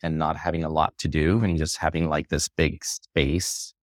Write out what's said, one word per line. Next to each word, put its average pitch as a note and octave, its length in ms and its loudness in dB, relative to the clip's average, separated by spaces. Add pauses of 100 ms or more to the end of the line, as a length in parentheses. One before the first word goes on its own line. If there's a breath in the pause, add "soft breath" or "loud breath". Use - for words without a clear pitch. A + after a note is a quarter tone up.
and D#2+ 160 -2
not D#2 180 0
having E2 260 -2
a D#2 60 -4
lot D#2 300 0
to - 80 -2
do D#2+ 360 2
and F2 140 2
just D#2 200 -2
having, D#2+ 300 0
like, D#2 220 -2
this D2 180 -2
big - 380 0
space. - 880 -2 (100)